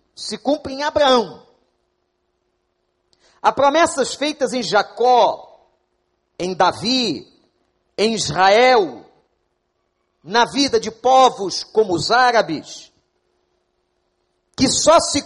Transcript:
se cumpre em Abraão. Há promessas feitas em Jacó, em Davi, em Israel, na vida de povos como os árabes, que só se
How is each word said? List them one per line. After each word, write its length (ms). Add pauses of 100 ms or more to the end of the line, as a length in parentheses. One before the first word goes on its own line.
(140)
se 240
cumpre 360
em 100
Abraão. 600 (2000)
Há 80
promessas 640
feitas 380
em 100
Jacó, 1080 (720)
em 160
Davi, 800 (640)
em 160
Israel, 960 (1160)
na 220
vida 360
de 100
povos 720
como 320
os 160
árabes, 840 (1600)
que 120
só 300
se 280